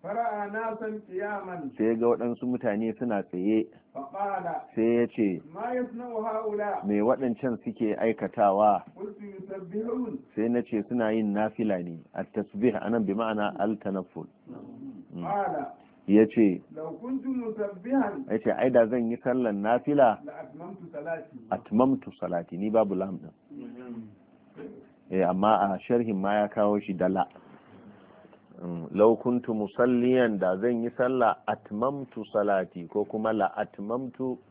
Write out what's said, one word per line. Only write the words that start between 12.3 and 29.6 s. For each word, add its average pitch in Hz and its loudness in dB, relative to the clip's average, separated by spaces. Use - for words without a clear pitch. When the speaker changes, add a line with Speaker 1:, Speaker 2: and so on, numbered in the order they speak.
Speaker 2:
anan 113 0
bi 98 0
ma'ana 104 -2
al-tanafful. 98 -4
Speaker 1:
Mm. - -16
Speaker 2:
Mm. 85 -8
Speaker 1:
قال. 98 -2
Speaker 2:
Ya 107 8
ce, 104 4
Speaker 1:
"لو 160 -10
كنت 262 -6
مسبحا." 220 -2
Speaker 2:
Ya 107 0
ce, 107 0
"Ai, 123 2
da 120 8
zan 117 0
yi 120 -2
sallan 123 0
nafila." 123 4
Speaker 1:
"لأتممت 175 -14
صلاتي." 151 -10
Speaker 2:
Atmamtu 123 2
salati, 87 -4
ni 104 -2
babu 107 4
lam 92 -4
din. 78 -14
Speaker 1:
Mm. 120 -14
Speaker 2:
Eh, 92 2
amma 98 4
a 90 -4
sharhin 113 0
ma 101 0
ya 104 2
kawo 104 2
shi 101 -6
da 92 0
la. 92 2
Mm, 85 -8
"لو 107 8
كنت 123 -2
مصليا، 123 2